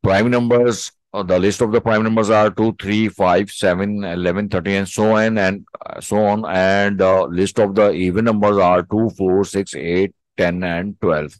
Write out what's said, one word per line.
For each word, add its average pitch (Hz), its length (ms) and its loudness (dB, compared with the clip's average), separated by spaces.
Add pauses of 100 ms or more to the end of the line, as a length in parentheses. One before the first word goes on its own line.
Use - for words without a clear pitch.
prime 104 280 2
numbers, 120 600 2 (220)
uh, 101 100 -6
the 92 160 2
list 95 220 0
of 113 120 0
the 113 80 4
prime 110 220 0
numbers 110 280 0
are 107 200 4
two, 110 300 -2
three, 107 300 0
five, 92 400 0
seven, 101 520 -2
eleven, 90 460 -4
thirteen, 95 280 -2
and 98 120 -2
so 110 260 0
on, 110 220 0
and, 98 300 -2 (180)
uh, - 160 -14
so 107 240 -2
on. 104 220 0
And 95 520 0
the 95 280 2
list 90 340 -2
of 98 140 2
the 104 180 4
even 92 320 -2
numbers 104 320 2
are 90 260 4
two, 107 280 -2
four, 95 340 0
six, 98 300 -6
eight, 87 400 -2 (240)
ten, 90 260 -2
and 90 380 -6
twelve. 76 380 -2